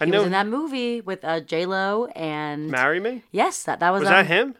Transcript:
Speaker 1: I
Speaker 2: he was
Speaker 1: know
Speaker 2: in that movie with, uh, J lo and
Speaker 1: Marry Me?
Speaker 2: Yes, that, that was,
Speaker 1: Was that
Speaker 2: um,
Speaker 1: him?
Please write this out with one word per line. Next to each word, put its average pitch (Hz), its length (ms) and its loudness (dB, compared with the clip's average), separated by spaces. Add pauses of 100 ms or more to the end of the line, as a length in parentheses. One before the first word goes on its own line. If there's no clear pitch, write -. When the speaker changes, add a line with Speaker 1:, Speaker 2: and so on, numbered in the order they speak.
Speaker 1:
I 156 40 0
Speaker 2:
he 170 60 2
was 202 100 4
Speaker 1:
know 202 40 4
Speaker 2:
in 180 60 0
that 196 160 2
movie 247 540 -4
with, 185 220 -8
uh, 165 180 -2
J 165 260 -4
lo 196 380 -2 (100)
and 151 560 -6
Speaker 1:
Marry 139 280 2
Me? 226 220 -6 (100)
Speaker 2:
Yes, 262 320 0
that, - 160 -4
that 175 120 4
was, 196 100 2
Speaker 1:
Was 196 80 2
that 190 120 8
Speaker 2:
um, 180 40 4
Speaker 1:
him? 214 340 0